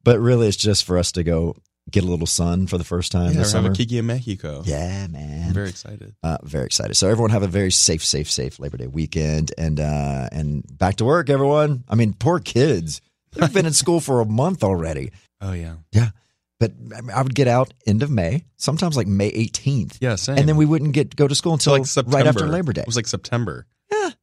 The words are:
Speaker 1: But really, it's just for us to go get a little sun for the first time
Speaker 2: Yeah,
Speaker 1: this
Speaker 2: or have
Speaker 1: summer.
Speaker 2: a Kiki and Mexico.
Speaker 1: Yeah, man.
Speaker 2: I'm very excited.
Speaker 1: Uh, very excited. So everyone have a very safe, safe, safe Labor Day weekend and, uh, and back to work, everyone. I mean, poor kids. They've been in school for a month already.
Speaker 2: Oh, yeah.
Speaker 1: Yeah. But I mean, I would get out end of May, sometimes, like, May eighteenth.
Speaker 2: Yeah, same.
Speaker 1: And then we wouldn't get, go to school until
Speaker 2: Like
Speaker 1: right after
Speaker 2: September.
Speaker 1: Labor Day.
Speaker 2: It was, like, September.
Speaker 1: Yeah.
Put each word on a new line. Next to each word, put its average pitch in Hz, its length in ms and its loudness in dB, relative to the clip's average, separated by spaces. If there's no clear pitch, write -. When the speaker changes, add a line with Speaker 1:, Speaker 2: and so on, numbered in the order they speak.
Speaker 1:
But 120 180 6
really, 117 280 4
it's 98 80 2
just 104 280 0
for 90 140 0
us 87 140 0
to 90 100 -2
go 82 340 0
get 95 140 2
a - 20 -2
little 85 200 -2
sun 87 400 0
for 92 100 -4
the 82 80 -2
first - 280 -4
time 87 200 2
Speaker 2:
Yeah, 151 60 2
Speaker 1:
this 107 160 2
Speaker 2:
or 113 40 2
have - 60 2
Speaker 1:
summer. 95 60 2
Speaker 2:
a 95 40 2
Kiki 120 240 -2
and 113 80 -2
Mexico. 104 600 -6
Speaker 1:
Yeah, 90 400 -4
man. 73 420 -8
Speaker 2:
I'm 95 60 0
very 98 160 -4
excited. 104 520 -18
Speaker 1:
Uh, 80 200 -2
very 71 240 -6
excited. - 300 -4
So 95 120 2
everyone 110 220 2
have 110 120 2
a 101 40 0
very 92 240 0
safe, - 340 2
safe, 73 260 -2
safe 65 300 -6
Labor 71 160 -10
Day 62 120 -10
weekend 78 680 -2
and, 78 240 -2
uh, 71 500 -2
and 73 340 -6
back 95 180 0
to 113 100 -2
work, 147 240 2
everyone. 143 580 2
I - 60 0
mean, 110 180 4
poor 160 280 0
kids. 101 600 0
They've - 200 0
been 196 140 2
in 156 60 0
school 170 280 2
for 131 200 2
a 113 60 2
month 127 360 0
already. 82 500 -2
Speaker 2:
Oh, 98 120 -6
yeah. 82 240 -8
Speaker 1:
Yeah. 113 180 4
But 113 120 2
I 113 60 -16
mean, 123 100 -14
I 113 120 0
would 131 120 -2
get 127 140 4
out 123 240 2
end 110 160 4
of 147 80 -2
May, 107 340 0
sometimes, 165 380 0
like, 110 100 0
May 101 220 2
eighteenth. 113 720 -2
Speaker 2:
Yeah, 123 160 0
same. 135 200 -2
Speaker 1:
And 143 120 4
then 156 80 4
we 151 100 6
wouldn't 147 260 2
get, 143 240 0
go 147 100 4
to 139 80 0
school 165 200 0
until 147 180 4
Speaker 2:
Like 139 100 4
Speaker 1:
right 135 200 4
after 123 140 4
Speaker 2:
September. - 120 0
Speaker 1:
Labor 170 220 0
Day. - 80 -2
Speaker 2:
It - 40 -6
was, 117 100 -4
like, 117 100 -2
September. 101 600 -6
Speaker 1:
Yeah. 415 200 0